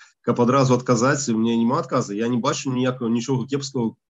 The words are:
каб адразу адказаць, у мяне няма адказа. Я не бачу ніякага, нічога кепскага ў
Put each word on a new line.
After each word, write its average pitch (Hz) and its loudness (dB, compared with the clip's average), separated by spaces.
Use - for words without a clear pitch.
каб 120 0
адразу 131 4
адказаць, 123 0
у 113 0
мяне 117 2
няма 123 2
адказа. 131 -4
Я 113 -2
не 123 0
бачу 139 -2
ніякага, 127 -2
нічога 120 0
кепскага 135 -4
ў - -